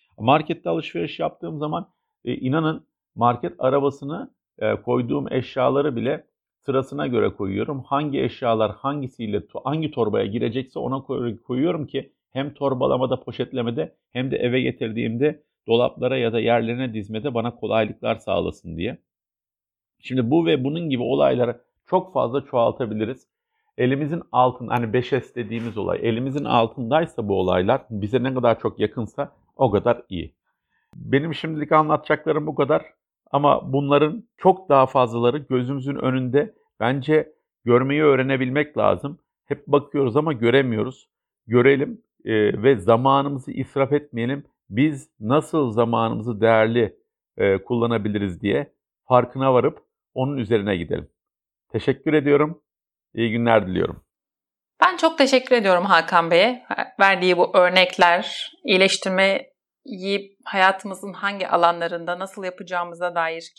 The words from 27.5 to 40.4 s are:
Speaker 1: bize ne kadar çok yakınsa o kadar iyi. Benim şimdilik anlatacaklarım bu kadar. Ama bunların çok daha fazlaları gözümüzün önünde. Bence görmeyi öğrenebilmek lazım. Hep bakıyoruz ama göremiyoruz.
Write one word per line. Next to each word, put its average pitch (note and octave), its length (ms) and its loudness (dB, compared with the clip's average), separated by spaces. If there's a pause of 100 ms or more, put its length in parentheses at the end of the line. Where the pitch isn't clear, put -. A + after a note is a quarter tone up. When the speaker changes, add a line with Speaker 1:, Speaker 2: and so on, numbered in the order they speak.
Speaker 1:
bize G#2+ 340 -2
ne C3 100 -2
kadar A#2+ 260 0
çok - 200 -6
yakınsa A2 520 -6 (240)
o C3 160 2
kadar A#2 380 0
iyi. E2 260 -10 (600)
Benim C#3 380 -2
şimdilik D3+ 380 -6
anlatacaklarım D3+ 760 0
bu - 80 -6
kadar. D3 280 0 (480)
Ama C#3+ 420 2
bunların C#3+ 500 2 (140)
çok F#3 320 2
daha C#3 160 6
fazlaları A#2+ 520 0
gözümüzün C3+ 580 -4
önünde. C3 580 0 (260)
Bence C#3 540 0 (320)
görmeyi C3 380 2
öğrenebilmek C3+ 760 2
lazım. G2+ 420 0 (260)
Hep - 220 -8
bakıyoruz C#3 500 0
ama D#3 160 0
göremiyoruz. A#2 760 0 (380)